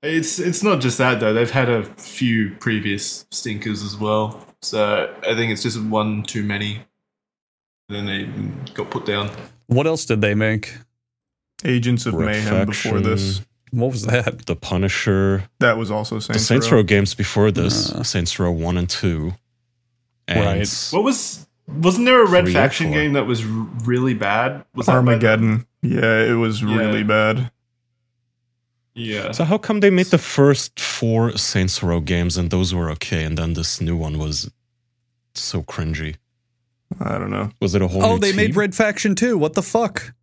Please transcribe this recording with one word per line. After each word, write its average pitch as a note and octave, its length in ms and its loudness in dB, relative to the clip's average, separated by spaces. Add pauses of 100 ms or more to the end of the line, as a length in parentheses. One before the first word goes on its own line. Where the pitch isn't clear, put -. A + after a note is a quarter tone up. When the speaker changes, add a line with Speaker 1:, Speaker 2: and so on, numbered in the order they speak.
Speaker 1:
It's, D#3+ 380 -2
it's F3 240 -2
not G3 180 2
just B2 180 0
that, B2+ 200 2
though. G#2+ 140 2
They've A#2 180 2
had C3 160 2
a A2+ 160 0
few A2+ 760 -2
previous G2+ 720 -4
stinkers G#2 520 -8
as G2+ 140 -10
well. G#2+ 480 -2 (160)
So G#2 520 0 (140)
I A2 80 0
think A#2 160 -2
it's - 120 -6
just A2+ 180 -4
one G#2+ 420 -2
too A2 200 -6
many. G#2 360 -4 (1080)
Then G#2 160 -8
they G2 200 -6 (500)
got - 160 -8
put - 140 -8
down. G#2 260 -4 (360)
Speaker 2:
What C3 200 2
else D#3+ 180 -2
did G#2+ 160 0
they G#2 140 2
make? G#2+ 400 0 (920)
Speaker 3:
Agents B2 400 0
of A2+ 80 -2
Speaker 4:
Red D#2+ 140 0 (160)
Speaker 3:
Mayhem G2+ 240 0
before G#2 320 -2
this. G2 400 0
Speaker 4:
Faction. - 60 -14 (260)
Speaker 2:
What B2 200 0
was G#2+ 160 -6
that? A#2 400 -2
Speaker 4:
The E2 80 -2
Punisher. G2 880 0 (160)
Speaker 3:
That A#2 180 4
was A2 140 -4
also G#2+ 240 -4
Speaker 4:
The G#2+ 60 -6
Speaker 3:
Saints A2 260 -2
Speaker 4:
Saints B2 240 2
Speaker 3:
Row. B2 80 6
Speaker 4:
Row G#2+ 40 6
games G2+ 300 2
before G#2 380 2
this, G2 400 0
Speaker 2:
Uh. - 100 -6
Speaker 4:
Saints F2 380 -4
Row F2+ 120 2
one E2+ 280 -2
and F2 100 -2
two. E2+ 440 -2 (960)
And F2 160 0
Speaker 2:
Right. G2 460 -2
Speaker 1:
What F#3+ 140 0
was, - 420 -2 (220)
wasn't F3+ 400 2
there B3+ 160 8
a G#3 40 6
Red F3+ 180 6
Speaker 4:
three F3+ 100 2
and C#3 80 6
Speaker 1:
Faction D3 240 2
Speaker 4:
four. D3+ 80 0
Speaker 1:
game D3+ 180 2
that C3 140 2
was A2+ 160 0
r-, A2 40 -4 (360)
really B2 320 0
bad? A2+ 580 -2
Was B2 140 -2
that - 80 6
Speaker 3:
Armageddon. A#2 720 4 (160)
Yeah, A2 400 4
it A#2+ 100 4
was A2+ 300 0
Speaker 1:
Yeah. G#2+ 140 0
Speaker 3:
really G#2+ 260 0
bad. G#2+ 480 2 (1400)
Speaker 1:
Yeah. G#2+ 360 -6
Speaker 4:
So A2+ 140 -2
how F3+ 120 2
come G#3+ 220 -2
they G3+ 100 6
made F#3 180 2
the F3+ 100 4
first - 640 2
four A2+ 580 0
Saints F#2 440 0
Row F2 180 0
games F2 380 0
and F2+ 120 0
those F2+ 240 0
were E2+ 180 -2
okay, D#2 320 -4
and D#2 140 -4
then E2 160 -2
this D#2+ 260 -4
new E2+ 160 -2
one D#2 220 -4
was D2+ 340 -6 (840)
so - 260 -6
cringy? D#2 540 -6 (840)
Speaker 3:
I G2+ 180 -4
don't G2 120 -6
know. G2+ 220 -4 (100)
Speaker 4:
Was F#2 140 0
it G2+ 60 2
a F#2+ 60 2
whole F#2 160 0
Speaker 2:
Oh, A3 120 4
Speaker 4:
new A3+ 40 0
Speaker 2:
they G3+ 140 2
made G#3 140 2
Speaker 4:
team? - 120 0
Speaker 2:
Red G#3 160 -2
Faction G#3 400 0
two. A#3 220 2
What D#3 160 0
the G3+ 100 0
fuck? - 600 -2